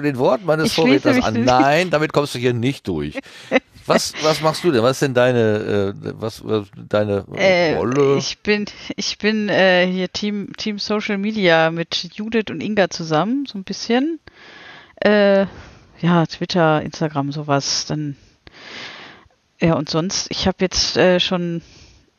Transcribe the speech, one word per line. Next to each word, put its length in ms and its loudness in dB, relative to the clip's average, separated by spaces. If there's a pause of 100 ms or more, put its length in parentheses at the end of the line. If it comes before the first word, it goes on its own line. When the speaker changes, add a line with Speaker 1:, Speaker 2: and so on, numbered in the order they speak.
Speaker 1:
den 140 0
Worten 280 0
meines 220 2
Speaker 2:
Ich 60 -2
schließe 300 4
Speaker 1:
Vorredners 120 2
Speaker 2:
mich 100 0
Speaker 1:
an. 100 -2
Speaker 2:
den 100 0
Speaker 1:
Nein, 460 4
damit 200 0
kommst 240 0
du 40 -6
hier 140 2
nicht 360 -2
durch. 280 -4 (680)
Was, 280 0 (100)
was 180 2
machst 240 0
du 80 4
denn? 100 4
Was 140 2
ist 60 0
denn 100 0
deine, 840 2
äh, 220 -8
was, 260 -8
was 300 -2
deine 480 0 (100)
Speaker 2:
Äh, 420 2
Speaker 1:
Rolle? 420 2
Speaker 2:
ich 220 -6
bin, 260 -2 (320)
ich 200 -6
bin, 300 0
äh, 420 4
hier 220 -4
Team, 460 -6
Team 220 -6
Social 380 -4
Media 540 2
mit 240 -6 (180)
Judith 360 -4
und 120 -8
Inga 280 0
zusammen, 580 -2
so 100 -12
ein 60 -10
bisschen. 560 -2 (760)
Äh, 480 4 (560)
ja, 240 4
Twitter, 560 0
Instagram, 500 -4
sowas. 540 -2
Dann, 320 -6 (1400)
ja, 140 4
und 140 -4
sonst, 400 -2
ich 160 -4
hab 160 -2
jetzt, 360 -2
äh, 240 4
schon, 400 -4 (580)